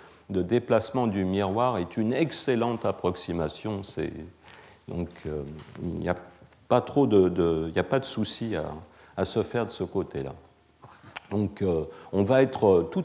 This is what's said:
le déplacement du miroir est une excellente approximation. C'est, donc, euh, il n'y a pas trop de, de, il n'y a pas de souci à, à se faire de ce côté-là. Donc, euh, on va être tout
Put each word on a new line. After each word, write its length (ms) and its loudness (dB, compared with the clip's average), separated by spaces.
le 120 0
déplacement 640 2
du 180 0
miroir 540 0
est 180 -4
une 160 0
excellente 720 0
approximation. 1000 -4
C'est, 300 -6
donc, 200 -6
euh, 160 -6
il 120 -4
n'y 140 -4
a 80 0
pas 120 4
trop 260 2
de, 220 8
de, 400 2
il 40 -8
n'y 60 0
a 60 2
pas 160 0
de 40 -6
souci 520 -2
à, 80 -2
à 80 2
se 180 0
faire 240 -2
de 40 -8
ce 140 -6
côté-là. 480 -4
Donc, 320 -2
euh, 220 2
on 100 2
va 200 4
être 480 4
tout 140 -2